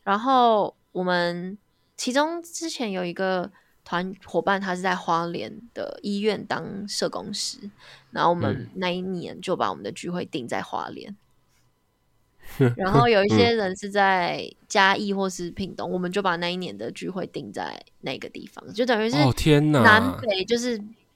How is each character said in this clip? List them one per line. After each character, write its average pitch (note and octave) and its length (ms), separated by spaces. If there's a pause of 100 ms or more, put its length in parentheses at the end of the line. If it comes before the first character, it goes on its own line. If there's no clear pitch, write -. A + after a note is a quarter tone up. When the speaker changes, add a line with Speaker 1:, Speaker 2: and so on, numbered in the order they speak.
Speaker 1:
然 G3+ 160
后 A#3 580 (140)
我 F#3 120
们 F3+ 540 (400)
其 - 160
中 D#4+ 300
之 E4 260
前 B3+ 240
有 F#3 120
一 F3 80
个 F#3 380 (340)
团 F3+ 300 (100)
伙 - 160
伴， G3 200
他 F#3 160
是 F3+ 40
在 F#3 140
花 E3+ 320
莲 - 260 (220)
的 - 280
医 G3+ 160
院 G#3 280
当 G3 420
社 F3+ 220
工 - 240
师， - 240 (540)
然 D3+ 120
后 E3 60
我 F3 40
们 D3 400
那 F#3 160
一 F3+ 100
年 F3+ 400
就 F3+ 160
把 A2+ 140
我 F2+ 40
们 D2+ 80
的 G2+ 80
聚 - 180
会 F3+ 160
定 B2+ 220
在 F#2+ 160
花 - 260
莲。 - 280 (1400)
Speaker 2:
嗯。 B2 180
Speaker 1:
然 F#3+ 160
后 A#3+ 160
有 G3 160
一 G#3 40
些 A#3 240
人 G3 240
是 G3+ 140
在 F#3 580
Speaker 2:
嗯。 - 80 (160)
Speaker 1:
嘉 G3 240
义 G3+ 160
或 G3 160
是 F3 220
屏 F#3 260
东， F#3+ 140
我 F#3 80
们 F3 120
就 G3+ 120
把 F#3 140
那 F3 120
一 F3+ 80
年 E3 180
的 A2 180
聚 - 180
会 F#3 160
定 G#2 260
在 D2+ 260 (220)
那 B2 180
个 - 120
地 - 200
方， - 220
就 A3+ 140
等 A3 180
于 A3+ 60
是 D3 80
Speaker 2:
哦， C3+ 180
天 D3+ 340
哪。 C#3 120
Speaker 1:
南 A3+ 400
北 F#3+ 240
就 A#3 100
是 A#3 260 (340)